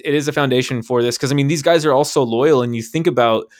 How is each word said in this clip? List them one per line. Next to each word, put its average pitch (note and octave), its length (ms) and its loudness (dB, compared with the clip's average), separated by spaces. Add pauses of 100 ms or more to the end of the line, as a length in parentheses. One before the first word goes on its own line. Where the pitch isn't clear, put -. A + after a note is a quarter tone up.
it D3 80 0
is D3 160 -2
a - 20 -2
foundation B2+ 520 0
for B2 180 0
this, A#2+ 160 0
'cause, C3+ 160 -4
I - 20 0
mean, C#3 120 0
these D3 160 -2
guys E3 220 2
are D3+ 60 2
all C#3 140 2
so C#3+ 180 0
loyal, C3 380 2
and A#2+ 140 -4
you A2+ 80 -4
think E3 240 -4
about, A#2 400 0 (120)